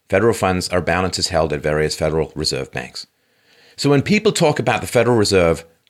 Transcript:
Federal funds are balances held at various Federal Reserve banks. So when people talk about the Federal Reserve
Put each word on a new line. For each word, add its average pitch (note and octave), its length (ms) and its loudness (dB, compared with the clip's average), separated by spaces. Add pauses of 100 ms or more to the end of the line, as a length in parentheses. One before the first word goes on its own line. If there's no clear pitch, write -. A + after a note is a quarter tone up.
Federal G#2+ 240 2
funds F#2 360 -2
are F2+ 120 0
balances F2+ 460 -2
held D#2+ 260 -2
at C#2+ 80 -6
various D2+ 340 -2
Federal D#2 400 -2
Reserve C#2 360 -6
banks. - 340 -12 (720)
So - 140 -2
when C#3+ 120 4
people G#3 300 0
talk - 280 0
about A2+ 220 -2
the G2 60 -8
Federal A#2+ 300 2
Reserve F#2 460 2 (260)